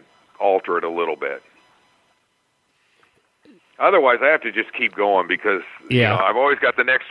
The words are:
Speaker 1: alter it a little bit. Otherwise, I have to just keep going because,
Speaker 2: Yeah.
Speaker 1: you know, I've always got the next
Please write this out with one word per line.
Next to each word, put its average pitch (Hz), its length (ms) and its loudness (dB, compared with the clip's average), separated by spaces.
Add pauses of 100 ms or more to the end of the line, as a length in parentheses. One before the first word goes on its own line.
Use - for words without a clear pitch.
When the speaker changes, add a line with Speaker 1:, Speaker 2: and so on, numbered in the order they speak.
(400)
Speaker 1:
alter 95 380 -2
it 82 60 -4
a 85 60 -6
little 85 260 -4
bit. 69 260 -10 (2500)
Otherwise, 135 420 4
I 135 60 2
have 156 160 4
to 113 80 -6
just 107 220 -4
keep 117 220 -6
going 101 320 0
because, 92 360 -2 (260)
Speaker 2:
Yeah. 117 240 2
Speaker 1:
you 95 40 0
know, 95 60 0
I've 104 140 0
always 139 220 2
got 123 180 0
the 123 60 2
next 127 280 0